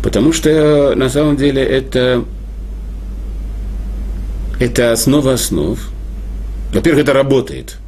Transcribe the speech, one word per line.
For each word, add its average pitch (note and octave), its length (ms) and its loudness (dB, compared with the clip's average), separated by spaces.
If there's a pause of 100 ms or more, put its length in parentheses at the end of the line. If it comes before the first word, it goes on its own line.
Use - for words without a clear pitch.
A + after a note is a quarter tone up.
Потому C3+ 300 2
что, D3+ 600 4
на B2+ 140 2
самом C#3+ 280 2
деле, C3+ 240 2
это, B2+ 640 0 (2250)
это A#2+ 320 2
основа C3+ 420 2
основ. F#2+ 460 0 (920)
Во-первых, D#3 300 4
это - 100 2
работает. C3+ 640 0 (100)